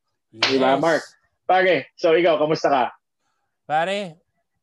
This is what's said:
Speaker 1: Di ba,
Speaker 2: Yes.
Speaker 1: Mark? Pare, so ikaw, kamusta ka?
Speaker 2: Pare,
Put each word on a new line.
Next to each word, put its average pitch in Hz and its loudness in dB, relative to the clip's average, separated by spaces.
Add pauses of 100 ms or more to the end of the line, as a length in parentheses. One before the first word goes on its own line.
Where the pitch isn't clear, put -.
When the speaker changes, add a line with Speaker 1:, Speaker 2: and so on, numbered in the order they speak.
(320)
Speaker 1:
Di 110 -2
ba, 131 2
Speaker 2:
Yes. 143 -2
Speaker 1:
Mark? 156 0 (400)
Pare, 180 0
so 160 2
ikaw, 170 2
kamusta 151 -2
ka? 127 2 (800)
Speaker 2:
Pare, 175 -4 (480)